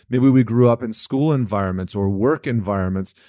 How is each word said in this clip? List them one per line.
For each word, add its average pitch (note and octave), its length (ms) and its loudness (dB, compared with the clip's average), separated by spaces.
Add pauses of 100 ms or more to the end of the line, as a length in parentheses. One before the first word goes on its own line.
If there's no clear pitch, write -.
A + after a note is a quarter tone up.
Maybe B2 220 2
we C3 140 6
grew A#2+ 260 4
up A#2+ 140 0
in A2 100 -8
school D3 400 -2
environments F#2+ 600 -4
or G2 140 0
work A2 360 -2
environments F#2+ 720 -4 (140)